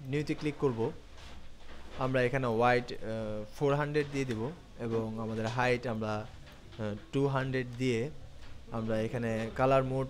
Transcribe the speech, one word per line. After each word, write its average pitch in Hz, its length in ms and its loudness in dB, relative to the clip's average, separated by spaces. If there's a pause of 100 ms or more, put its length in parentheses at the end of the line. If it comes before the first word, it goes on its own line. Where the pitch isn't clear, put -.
নিউতে 147 280 0
ক্লিক 147 260 0
করব। 127 320 2 (1080)
আমরা 131 220 2
এখানে 127 260 2
হোয়াইট, 123 440 4
আহ, - 60 -6 (580)
ফোর 143 200 4
হান্ড্রেড 147 380 2
দিয়ে 139 120 0
দেব 117 240 -2 (300)
এবং 113 400 0
আমাদের 110 280 -2
হাইট 123 400 2
আমরা, 107 280 0
আহ, - 800 -6 (180)
টু 139 140 4
হান্ড্রেড 131 400 0 (100)
দিয়ে 127 320 2 (640)
আমরা 110 300 2
এখানে 113 540 0
কালার 135 280 6
মোড 131 260 0